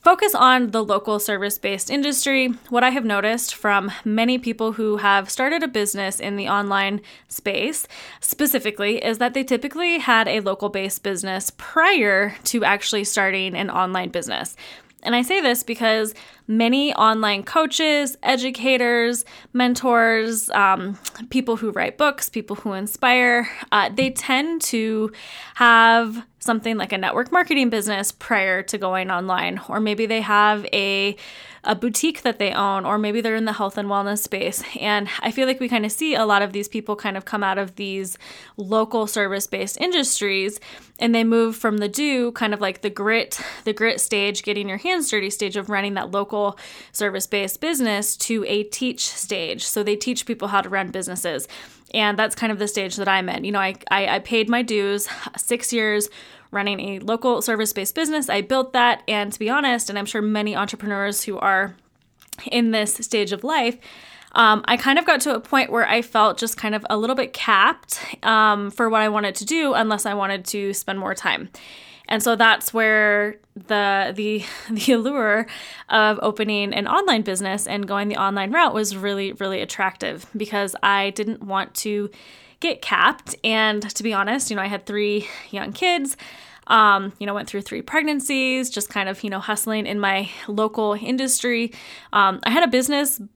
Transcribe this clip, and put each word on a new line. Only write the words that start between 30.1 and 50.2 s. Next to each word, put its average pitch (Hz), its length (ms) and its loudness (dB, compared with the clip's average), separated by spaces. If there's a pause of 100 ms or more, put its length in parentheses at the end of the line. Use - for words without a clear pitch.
have 208 500 4
a, 196 440 0 (480)
a 214 100 0
boutique 247 480 -2
that 226 160 -2
they 202 160 -2
own, 196 320 0
or 208 140 0
maybe 214 200 -2
they're 220 160 -2
in 220 100 0
the 214 80 -2
health 202 260 -4
and 202 100 -4
wellness 202 300 0
space. - 440 -4 (160)
And 208 300 0 (120)
I 226 100 -2
feel 262 160 2
like 262 120 0
we 254 80 -2
kinda 220 220 0
see 311 240 -2
a 226 100 2
lot 202 200 4
of 196 100 -4
these 202 140 -4
people 214 280 -4
kind 202 220 -4
of 190 80 -10
come 202 180 -4
out 190 140 0
of 190 200 -6
these 190 420 -6 (380)
local 220 500 0
service-based 196 760 -4
industries, 208 800 0 (400)
and 233 160 4
they 226 80 4
move 226 320 4
from 214 240 0
the 208 100 0
do, 254 440 0
kind 214 200 -2
of 208 80 -4
like 190 200 -2
the 208 100 -2
grit, 214 500 -2 (220)
the 214 100 -2
grit 220 260 0
stage, 202 440 -2
getting 208 260 -4
your 190 80 -6
hands 349 320 -2
dirty 202 220 -2
stage 202 260 -4
of 202 140 -4
running 202 240 -2
that 185 160 -6
local 202 480 -2 (320)
service-based 196 680 -4
business 233 560 -2
to 226 320 -2
a 208 160 0
teach 247 380 -4
stage. - 640 -6
So - 160 -2
they 240 140 0
teach - 320 -4